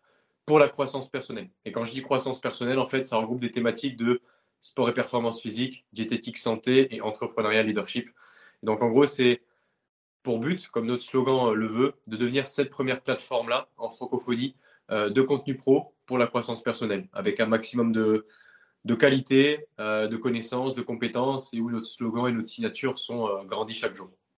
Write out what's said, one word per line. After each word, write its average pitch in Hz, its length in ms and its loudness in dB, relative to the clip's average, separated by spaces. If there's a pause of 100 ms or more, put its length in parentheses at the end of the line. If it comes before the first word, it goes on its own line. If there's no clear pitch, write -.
(480)
pour 151 100 6
la 143 100 8
croissance 135 440 -4
personnelle. 104 400 -8 (120)
Et 107 80 -10
quand 117 120 -4
je 113 80 -8
dis 131 100 -8
croissance 131 400 -2
personnelle, 123 380 -2
en 135 80 0
fait, 131 180 -2
ça 117 120 -2
regroupe 113 220 -2
des 120 120 -4
thématiques 117 440 -2
de 120 240 2 (420)
sport 120 280 -2
et 120 60 0
performance 117 480 -2
physique, 117 500 -6
diététique 113 440 -4
santé 127 580 4
et 110 60 -8
entrepreneuriat 110 600 0
leadership. 107 480 -2 (540)
Et - 20 -6
donc 110 160 0
en 120 80 2
gros, 131 160 6
c'est 123 380 2 (800)
pour 117 160 -2
but, 165 300 -4
comme 113 180 -2
notre 123 160 -2
slogan, 131 460 2
euh, 107 40 4
le 110 140 0
veut, 123 260 2 (140)
de 110 100 -8
devenir 123 300 0
cette 139 240 -2
première 131 300 -4
plateforme-là 123 760 -2
en 113 140 -6
francophonie, 123 640 -4 (340)
euh, 107 200 0
de 117 120 4
contenu 135 340 0
pro - 380 2 (120)
pour 127 120 -2
la 117 100 4
croissance 117 340 -4
personnelle, 107 520 -2
avec 101 260 -2
un 113 60 4
maximum 113 480 0
de, 110 320 4 (580)
de 117 120 0
qualité, 135 720 4 (120)
euh, 107 280 0
de 113 100 -4
connaissances, 123 580 -4
de 120 60 -6
compétences, 123 720 -4
et 117 80 -4
où 117 100 -2
notre 113 140 -6
slogan 120 420 -4
et 123 60 0
notre 110 160 -4
signature 127 500 -4
sont, 117 280 -6
euh, 98 180 -4
grandis 110 280 -6
chaque 107 220 -6
jour. 92 160 -16 (260)